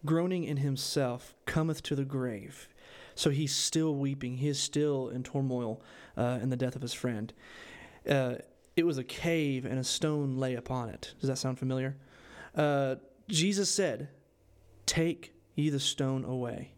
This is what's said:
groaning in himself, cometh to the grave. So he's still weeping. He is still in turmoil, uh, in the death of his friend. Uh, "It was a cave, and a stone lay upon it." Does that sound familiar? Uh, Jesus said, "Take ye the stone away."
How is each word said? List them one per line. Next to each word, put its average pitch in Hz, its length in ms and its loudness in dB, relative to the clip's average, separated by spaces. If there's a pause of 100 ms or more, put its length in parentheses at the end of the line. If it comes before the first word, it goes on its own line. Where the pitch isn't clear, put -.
groaning 170 400 2
in 147 140 0
himself, 135 760 0 (100)
cometh 160 380 0
to 147 120 -2
the 139 100 0
grave. 127 600 -6 (460)
So - 160 2
he's 139 260 2
still 160 400 2
weeping. 135 420 -2
He 139 100 0
is 139 120 0
still 147 500 0
in 127 140 -4
turmoil, 123 580 -2 (360)
uh, 120 240 0
in 131 80 0
the 127 80 0
death 123 180 0
of 123 60 -6
his 123 120 -4
friend. 117 380 -4 (800)
Uh, 131 260 4 (400)
"It 165 100 6
was 151 120 4
a 127 60 -2
cave, 143 600 0
and 131 120 0
a 131 60 0
stone 143 540 2
lay 131 180 0
upon 120 340 -4
it." - 300 -12
Does 135 100 2
that 131 80 0
sound 131 220 -2
familiar? 131 360 0 (600)
Uh, 139 400 4 (320)
Jesus 190 420 4
said, 147 400 0 (760)
"Take - 480 0 (180)
ye 147 160 2
the 139 100 0
stone 135 460 0
away." 123 520 -4